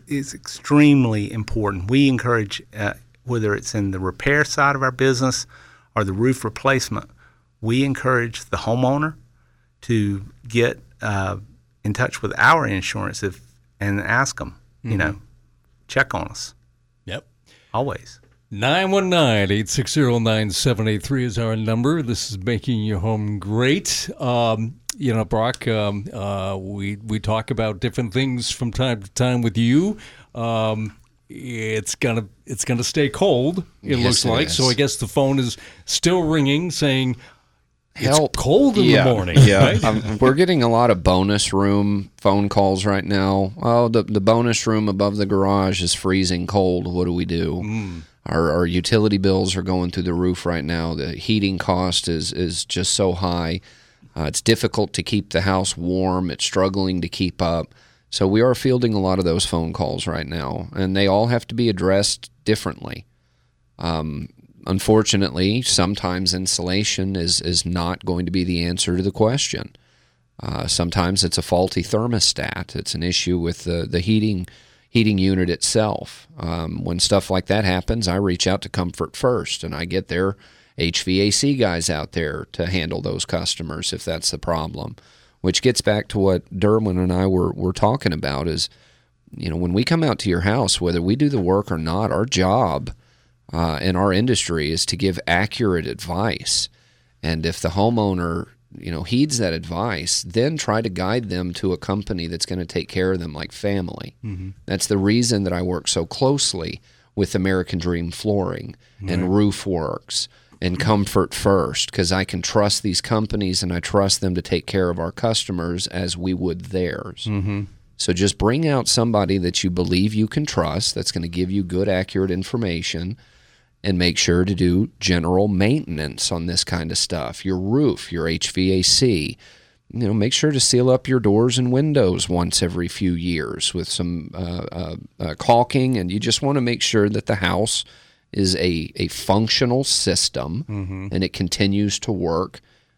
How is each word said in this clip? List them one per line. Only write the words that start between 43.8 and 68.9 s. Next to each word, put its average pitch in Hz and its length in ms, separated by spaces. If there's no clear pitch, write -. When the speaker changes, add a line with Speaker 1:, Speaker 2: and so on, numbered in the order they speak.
Speaker 3:
the, 113 160
the 104 180
bonus 117 460
room 107 220
above 101 300
the 101 80
garage 98 580
is 85 100
freezing 90 540
cold. 90 440
What 90 120
do 90 80
we 87 120
do?" 85 400
Speaker 2:
Mm. 101 380
Speaker 3:
Our, 82 260
our 87 140
utility 101 520
bills 95 380
are 92 60
going 90 300
through 95 100
the 87 120
roof 90 300
right 85 200
now. 82 300
The 67 180
heating 101 460
cost 90 480
is, 82 280
is 85 320
just 92 260
so 95 200
high. 87 480
Uh, 78 80
it's - 180
difficult 110 500
to - 100
keep - 280
the 82 100
house 95 360
warm. 90 540
It's - 140
struggling 95 560
to 85 80
keep - 320
up. 85 340
So - 180
we 107 140
are 127 120
fielding 123 380
a 101 80
lot 95 180
of 92 60
those 85 220
phone 82 260
calls - 340
right 82 200
now, 76 480
and 95 200
they 98 120
all 104 220
have 120 200
to 120 60
be 117 160
addressed 95 600
differently. - 640
Um, 80 500
unfortunately, 98 960
sometimes 92 720
insulation 95 800
is, 87 240
is 85 240
not 87 400
going 90 220
to 87 60
be 92 120
the 87 200
answer 87 320